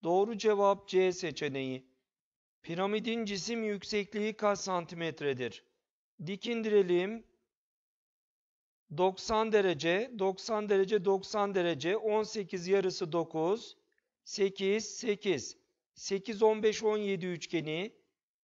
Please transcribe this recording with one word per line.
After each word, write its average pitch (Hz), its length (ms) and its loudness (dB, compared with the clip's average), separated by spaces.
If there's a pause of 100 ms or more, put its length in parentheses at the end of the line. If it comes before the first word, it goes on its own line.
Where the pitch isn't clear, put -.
Doğru 196 340 2
cevap 202 500 2
C 185 240 4
seçeneği. 135 760 -6 (760)
Piramidin 214 600 -2
cisim 202 380 -4
yüksekliği 208 680 -4
kaç 208 260 0
santimetredir? 160 1040 -4 (600)
Dik 196 220 -8
indirelim. 208 760 2 (1700)
Doksan 214 540 2
derece, 190 680 2
doksan 202 500 -2
derece, 196 360 2
doksan 196 500 0
derece, 170 420 2
on 214 260 2
sekiz 190 440 -6
yarısı 185 440 0
dokuz, 170 680 -2 (460)
sekiz, 196 640 0 (120)
sekiz. 202 600 -2 (360)
Sekiz, 202 500 -4
on 214 200 4
beş, 214 200 2
on 214 140 2
yedi 196 280 -2
üçgeni, 170 720 -4 (480)